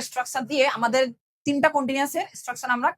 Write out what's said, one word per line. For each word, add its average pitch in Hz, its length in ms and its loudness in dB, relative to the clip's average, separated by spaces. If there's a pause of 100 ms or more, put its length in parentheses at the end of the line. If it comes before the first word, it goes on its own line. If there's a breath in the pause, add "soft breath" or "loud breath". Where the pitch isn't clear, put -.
স্ট্রাকচার 254 440 -6
দিয়ে 277 140 4 (120)
আমাদের 233 260 2 (420)
তিনটা 285 300 4
কন্টিনিউয়াস 269 440 0
এর 392 60 -2 (140)
স্ট্রাকচার 247 380 -6
আমরা 262 200 2